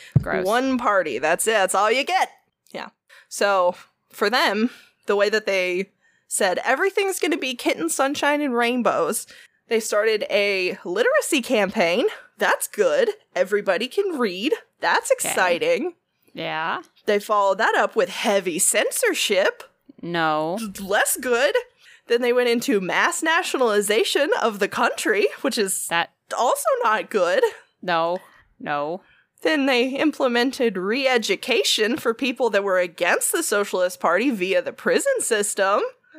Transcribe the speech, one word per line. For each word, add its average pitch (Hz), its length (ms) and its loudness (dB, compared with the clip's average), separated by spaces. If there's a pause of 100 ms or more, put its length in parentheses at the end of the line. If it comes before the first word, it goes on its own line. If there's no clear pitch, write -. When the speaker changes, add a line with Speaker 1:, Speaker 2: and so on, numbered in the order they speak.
(220)
Speaker 1:
Gross. 151 240 -2
Speaker 2:
One 254 320 0
party. 190 400 0
That's 156 300 0
it. 226 60 2
That's 190 200 2
all 202 160 2
you 254 140 0
get. 330 260 0 (420)
Yeah. - 180 -12 (400)
So, 190 440 2 (380)
for - 180 -2
them, 240 400 0 (380)
the 208 80 2
way 202 140 0
that 214 180 -2
they 185 420 -2 (380)
said, 185 360 -2
"Everything's 381 560 0
gonna 339 160 0
be 262 200 -6
kitten - 340 -4
sunshine 294 520 0
and 269 140 -2
rainbows," 214 720 0 (420)
they 226 120 0
started 220 500 0
a 196 560 0
literacy 294 560 0
campaign. 202 640 0 (320)
That's - 300 0
good. 180 420 2 (260)
Everybody 190 520 0
can 359 320 -2
read. 208 340 -2 (280)
That's 427 320 0
Speaker 1:
Okay. - 160 -2
Speaker 2:
exciting. 180 640 0 (360)
Speaker 1:
Yeah. 165 520 -6 (240)
Speaker 2:
They 208 100 4
followed 202 400 2
that 214 160 2
up 214 220 0
with 185 140 2
heavy 190 500 -2
censorship. 294 1040 0 (360)
Speaker 1:
No. 165 600 -2 (200)
Speaker 2:
Less 196 380 0
good. 254 380 2 (520)
Then 240 140 2
they 247 100 2
went 247 160 2
into 233 320 2
mass 190 420 0
nationalization 285 1120 2 (100)
of 214 180 -2
the 202 100 0
country, 262 580 0 (140)
which 262 160 -2
is 196 320 -2
Speaker 1:
That 170 220 -2 (260)
Speaker 2:
also 571 320 0 (120)
not 214 280 0
good. 185 340 2 (380)
Speaker 1:
No. 170 380 -2 (420)
No. 151 400 -4 (400)
Speaker 2:
Then 311 240 2
they 254 240 2
implemented 254 880 0
re-education 233 1200 0
for 233 160 -2
people 247 380 -2
that 202 120 2
were 185 160 2
against 180 540 0
the 339 100 0
Socialist 202 560 0
Party 196 300 2
via 185 320 0
the - 100 -6
prison 339 480 0
system. 277 640 0 (380)